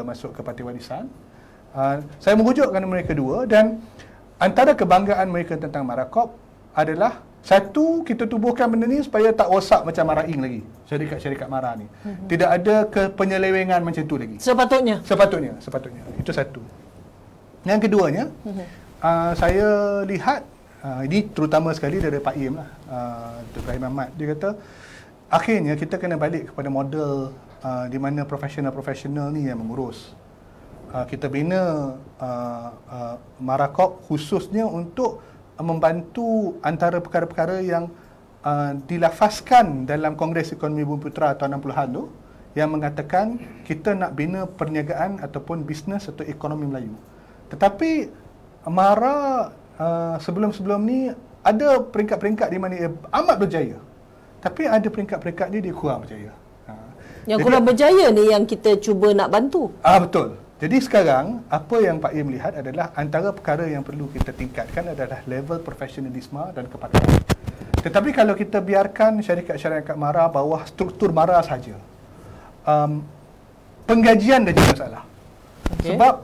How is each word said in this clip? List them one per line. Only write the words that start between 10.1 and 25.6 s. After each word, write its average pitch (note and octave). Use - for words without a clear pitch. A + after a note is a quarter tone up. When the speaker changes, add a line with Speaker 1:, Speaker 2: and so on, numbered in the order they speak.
Speaker 1:
Ink D#3+
lagi. B2
Syarikat-syarikat C#3+
Mara B2+
ni. G#2+
Speaker 2:
Mhm. F#3
Speaker 1:
Tidak F3
ada F3+
ke-, G3
penyelewengan F#3+
macam E3
tu D#3
lagi. A2
Speaker 2:
Sepatutnya? B3
Speaker 1:
Sepatutnya, F#3
sepatutnya. -
Itu -
satu. C3+
Yang G#3
keduanya, E3
Speaker 2:
Mhm. F#3+
Speaker 1:
ah, E3
saya F#3
lihat, G3+
ah, C3+
ini G3
terutama D#3
sekali D#3+
dari D3
Pak C3+
Im C#3
lah, D#3
ah, A#2+
Datuk -
Ibrahim B2+
Ahmad. C3+
Dia D3+
kata, G3
akhirnya D#3+